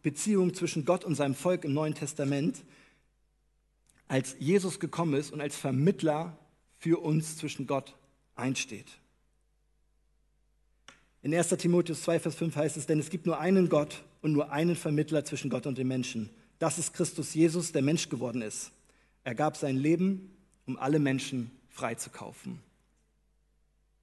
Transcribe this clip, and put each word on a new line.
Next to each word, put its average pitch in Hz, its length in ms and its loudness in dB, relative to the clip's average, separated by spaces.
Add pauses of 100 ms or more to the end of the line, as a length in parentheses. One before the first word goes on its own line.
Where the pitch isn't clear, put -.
Beziehung 185 500 2
zwischen 160 320 -2
Gott 180 180 4
und 160 120 0
seinem 139 180 2
Volk 180 300 0
im 143 100 0
Neuen 156 220 0
Testament, 143 680 -2 (1400)
als 131 300 -2
Jesus 180 420 2
gekommen 165 360 -2
ist 156 160 -2
und 151 100 -8
als 147 140 -6
Vermittler 156 840 0 (400)
für 165 240 2
uns 156 360 0
zwischen 139 280 -6
Gott 135 300 -4 (400)
einsteht. 120 640 -6 (2250)
In 143 80 -2
erster 170 260 4
Timotheus 170 460 2
zwei, 165 160 2
Vers 160 160 -2
fünf 165 200 -2
heißt 151 220 0
es: 143 80 -6
„Denn 156 140 2
es 139 100 -4
gibt 180 160 -6
nur 156 140 0
einen 180 300 4
Gott 147 340 0 (180)
und 156 120 2
nur 143 180 2
einen 160 240 2
Vermittler 151 480 0
zwischen 139 260 -6
Gott 127 160 -2
und 131 120 -4
den 131 100 -2
Menschen. 127 420 -4 (300)
Das 160 180 0
ist - 160 -4
Christus 156 400 -4
Jesus, 165 380 2
der 147 100 2
Mensch 156 280 2
geworden 123 320 -4
ist. - 300 -10 (520)
Er 123 100 -4
gab 147 240 0
sein 135 200 0
Leben, 170 580 2 (320)
um 127 100 -6
alle 147 220 2
Menschen 131 500 0 (200)
freizukaufen.“ - 920 -8 (1400)